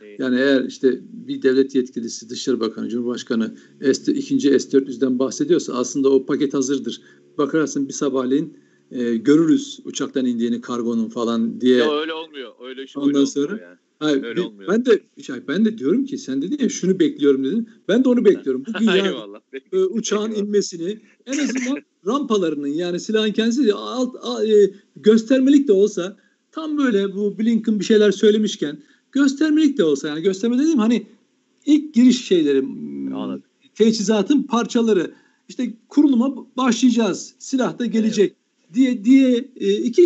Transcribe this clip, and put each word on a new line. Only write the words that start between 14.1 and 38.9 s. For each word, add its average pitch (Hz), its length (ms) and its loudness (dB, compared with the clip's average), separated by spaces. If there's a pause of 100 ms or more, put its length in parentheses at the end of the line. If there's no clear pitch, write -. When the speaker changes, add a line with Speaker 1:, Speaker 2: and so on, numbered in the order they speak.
Speaker 1:
Öyle 117 120 -8
Speaker 2:
bir, 180 100 -2
Speaker 1:
olmuyor. 196 260 -10
Speaker 2:
ben 240 140 0
de, 226 140 4 (240)
şey, 139 120 -10 (120)
ben 190 180 0
de 208 120 -2
diyorum 180 280 0
ki - 120 -10
sen 135 240 -6
dedin 220 220 -6
ya, 196 60 0
"Şunu 180 300 -2
bekliyorum," 139 440 2
dedin. 202 260 -4 (180)
Ben 240 160 2
de 254 60 4
onu 226 160 2
bekliyorum. 135 420 2
Bugün 226 180 -2
Speaker 1:
<laughs> - 0 -
Speaker 2:
yani, 190 220 2
Speaker 1:
Eyvallah. 107 320 -8 (340)
Speaker 2:
e, 190 40 0
uçağın 208 540 -2
Speaker 1:
Eyvallah. 208 160 -4
Speaker 2:
inmesini, 196 520 -4 (260)
en 247 120 -10
azından 262 400 -4 (140)
Speaker 1:
<laughs> - 160 -12
Speaker 2:
rampalarının, 190 600 -2
yani 175 320 -4
silahın 214 320 -2
kendisi 226 360 0
de 202 60 2
alt, 233 480 -6
a-, 226 240 -4
e, 208 260 6 (240)
göstermelik 262 720 4
de 208 60 4
olsa, 196 440 0 (340)
tam 302 260 -8
böyle 202 380 -2
bu 202 240 -4
Blinken 220 400 0
bir 175 60 -6
şeyler 208 260 4
söylemişken 208 680 0 (320)
göstermelik 302 640 2
de 196 60 2
olsa, 156 240 0
yani 151 140 -6
gösterme 214 360 0
dediğim 302 220 2
hani 226 280 0 (580)
ilk 285 280 2
giriş 240 320 6
şeyleri, 143 360 2
m, 135 540 -8
Speaker 1:
Anladım. - 280 -8 (320)
Speaker 2:
teçhizatın 214 680 2
parçaları, 226 680 0 (380)
işte 233 240 -8 (160)
kuruluma 277 580 2 (100)
başlayacağız, 233 840 0
silah 226 400 -4
da 240 60 -2
gelecek 214 480 0
Speaker 1:
Evet. - 400 -20
Speaker 2:
diye, 233 320 0